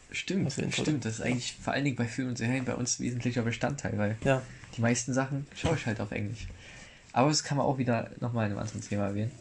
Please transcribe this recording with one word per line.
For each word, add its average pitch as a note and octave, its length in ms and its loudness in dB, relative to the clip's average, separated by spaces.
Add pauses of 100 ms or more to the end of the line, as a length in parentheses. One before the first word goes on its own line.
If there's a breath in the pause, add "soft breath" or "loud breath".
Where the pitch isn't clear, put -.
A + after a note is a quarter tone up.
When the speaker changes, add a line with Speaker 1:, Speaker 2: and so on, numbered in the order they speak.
(120)
Speaker 1:
Stimmt, - 360 0
Speaker 2:
auf C#3 100 -2
jeden - 140 0
Fall - 140 0
Speaker 1:
stimmt. D3 200 2
Das A2+ 100 0
ist A2 60 -6
eigentlich B2 400 -2
vor - 120 0
allen C3+ 100 2
Dingen C3 140 2
bei A#2+ 80 2
Filmen B2+ 240 -2
und A#2+ 80 -4
Serien B2+ 260 2
bei A#2+ 120 0
uns B2 240 -2
ein B2+ 40 -4
wesentlicher B2 380 0
Bestandteil, A#2+ 560 0
weil G#2 260 2
Speaker 2:
Ja. C3 200 4 (340 loud breath)
Speaker 1:
die A2+ 40 -2
meisten A#2+ 320 2
Sachen C3+ 420 0
schaue D#3+ 200 2
ich A#2 120 -2
halt A2 120 0
auf G#2 120 -4
Englisch. G#2+ 360 -4 (640 loud breath)
Aber B2+ 180 6
das D3+ 140 2
kann C#3+ 140 0
man C3+ 80 4
auch C3+ 140 2
wieder B2 320 2 (100)
nochmal A#2 240 2
in G2+ 60 2
einem G2+ 100 -2
anderen G#2+ 200 -6
Thema G2+ 260 0
erwähnen. G#2 340 0